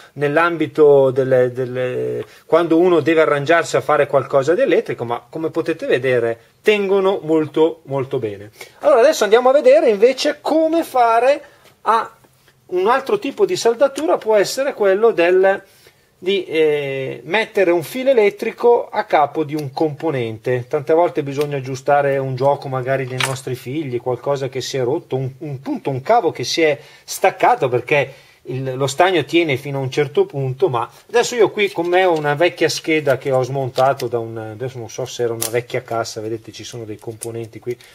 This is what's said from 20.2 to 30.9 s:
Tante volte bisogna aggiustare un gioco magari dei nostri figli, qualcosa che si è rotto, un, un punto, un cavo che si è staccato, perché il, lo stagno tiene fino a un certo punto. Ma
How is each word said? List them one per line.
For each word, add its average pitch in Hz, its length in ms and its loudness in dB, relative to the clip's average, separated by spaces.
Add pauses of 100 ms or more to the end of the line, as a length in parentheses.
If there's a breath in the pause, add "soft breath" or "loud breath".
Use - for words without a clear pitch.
Tante 151 280 0
volte 165 280 2
bisogna 143 360 -4
aggiustare 139 600 0
un 135 180 -4
gioco 139 320 0
magari 131 380 -4
dei 127 120 -8
nostri 131 360 -4
figli, 127 460 -6
qualcosa 131 480 -4
che 131 120 -8
si - 160 -8
è 131 60 -2
rotto, 139 340 -4
un, 131 220 -4
un 143 220 -10
punto, 247 300 -6
un 127 100 -4
cavo 214 300 2
che 127 140 -8
si - 180 -2
è 151 160 2 (260 loud breath)
staccato, 196 640 0
perché 127 560 -2 (240 loud breath)
il, 131 280 -6
lo 139 100 -2
stagno 175 380 2
tiene 160 320 0
fino 139 220 -6
a 135 40 -4
un 131 80 -4
certo 147 340 0
punto. 139 440 -2
Ma 120 200 -2 (200 soft breath)